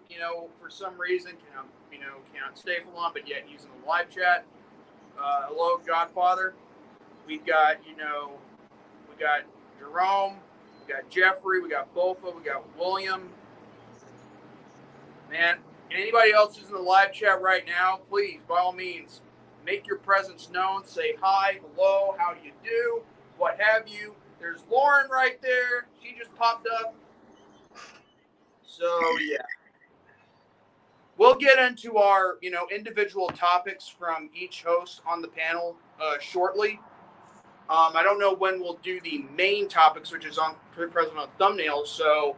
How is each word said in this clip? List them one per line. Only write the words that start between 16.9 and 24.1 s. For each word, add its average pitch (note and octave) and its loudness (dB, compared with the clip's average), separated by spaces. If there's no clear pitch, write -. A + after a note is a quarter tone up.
chat F#3+ 0
right F#3 0
now, F#3 -2
please, F#3+ -4
by E3+ 0
all F3+ 0
means, F3+ -12
make G3+ -6
your G3 -6
presence F#3 -2
known. F#3+ -4
Say D#3 -6
hi, G3 2
hello, G3 2
how E3+ -2
do - -16
you C#3 -18
do, A#3 -4
what E3+ -2
have G#3+ 2
you. G#3 -16